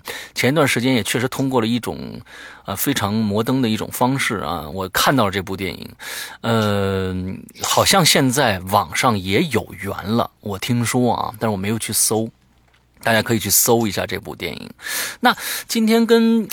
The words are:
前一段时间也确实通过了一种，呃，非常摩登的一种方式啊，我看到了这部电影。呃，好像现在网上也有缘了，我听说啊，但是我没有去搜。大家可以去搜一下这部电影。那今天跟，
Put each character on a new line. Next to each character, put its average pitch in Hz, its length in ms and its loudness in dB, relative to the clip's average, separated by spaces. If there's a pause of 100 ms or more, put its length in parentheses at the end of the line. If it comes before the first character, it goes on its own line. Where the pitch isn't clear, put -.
(360)
前 127 160 2
一 147 40 -2
段 151 120 4
时 123 140 0
间 131 120 2
也 117 80 2
确 - 180 -2
实 120 80 0
通 135 220 -4
过 131 120 2
了 110 40 0
一 117 140 0
种， 69 420 -8 (440)
呃， 95 100 -6
非 139 180 -2
常 104 200 -2
摩 107 280 2
登 131 200 0
的 120 80 2
一 110 80 0
种 104 140 -6
方 127 280 2
式 - 200 -2
啊， 76 300 -6
我 92 200 -6
看 - 260 2
到 120 100 4
了 98 60 2
这 98 100 -2
部 92 140 -8
电 92 180 -4
影。 - 160 -12 (520)
呃， 101 760 0 (480)
好 - 220 2
像 190 200 6
现 143 240 4
在 117 300 2
网 95 360 0
上 120 220 2
也 95 260 0
有 127 360 -4
缘 - 120 -8 (140)
了， 113 240 0 (120)
我 98 180 -6
听 120 260 -2
说 120 300 0
啊， - 240 -4
但 113 100 0
是 - 20 2
我 104 60 -2
没 95 120 -4
有 110 100 -2
去 107 140 -6
搜。 113 360 0 (720)
大 113 120 2
家 110 80 6
可 113 120 -2
以 113 60 2
去 101 100 -4
搜 117 380 4
一 98 40 -2
下 92 140 -4
这 92 140 -6
部 - 160 -12
电 80 180 -8
影。 - 160 -12 (520)
那 240 140 4 (320)
今 226 200 0
天 226 180 4
跟， 226 480 4